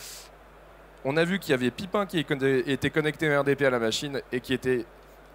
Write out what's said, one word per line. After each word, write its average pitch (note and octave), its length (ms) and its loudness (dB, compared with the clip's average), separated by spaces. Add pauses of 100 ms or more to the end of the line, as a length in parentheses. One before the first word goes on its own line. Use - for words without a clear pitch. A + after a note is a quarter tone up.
(1040)
On C#3 120 -2
a E3 80 4
vu F#3 120 0
qu'il E3 140 -2
y - 20 4
avait B2 160 2
Pipin G3+ 360 -2
qui F3+ 140 -2
est C#3+ 40 0
conne-, C3+ 420 2
était C#3 240 0
connecté D3+ 400 0
au C#3+ 120 4
R - 20 2
D C#3 140 2
P C#3+ 80 2
à C3+ 40 6
la B2 100 2
machine A#2 420 -2 (100)
et B2+ 80 -2
qui C3 140 -4
était B2 320 0 (500)